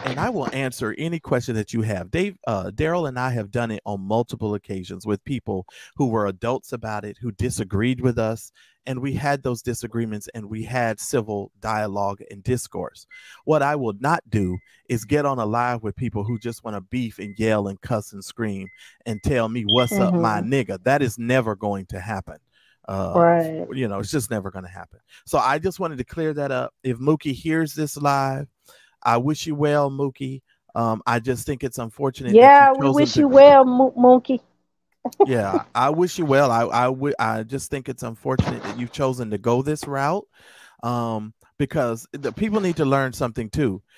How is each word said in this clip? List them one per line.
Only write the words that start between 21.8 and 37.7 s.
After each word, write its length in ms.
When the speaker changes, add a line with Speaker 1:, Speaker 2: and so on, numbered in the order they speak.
Speaker 1:
to 140
happen. 380
Uh, 320
Speaker 2:
Right. 520
Speaker 1:
you 160
know, 120
it's 100
just 200
never 200
gonna 180
happen. 320
So 120
I 200
just 220
wanted 180
to 60
clear 300
that 160
up. 320
If 160
Mookie 340
hears 420
this 220
live, 520
I 140
wish 300
you 80
well, 360
Mookie. 520
Um, 320
I 140
just 260
think 160
it's 160
unfortunate 600
that 180
Speaker 2:
Yeah, 20
Speaker 1:
you've 120
Speaker 2:
we 140
Speaker 1:
chosen 80
Speaker 2:
wish 200
Speaker 1:
to 60
Speaker 2:
you 80
well, 360
Mo-, 280
Mookie. 480
Speaker 1:
Yeah, 400
I 160
wish 280
you 80
well. 240
I, 140
I 220
wi-, 320
I 240
just 280